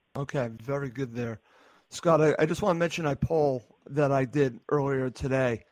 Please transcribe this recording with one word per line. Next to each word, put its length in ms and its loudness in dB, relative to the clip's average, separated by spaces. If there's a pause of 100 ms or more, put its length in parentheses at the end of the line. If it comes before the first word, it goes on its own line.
(160)
Okay, 340 -4 (100)
very 300 -6
good 240 -8
there. 260 -6 (500)
Scott, 300 4
I, 160 4
I 100 4
just 160 -2
wanna 180 2
mention 260 -2
a 80 0
poll 480 0 (240)
that 240 0
I 140 2
did 340 0 (120)
earlier 380 0
today, 640 -2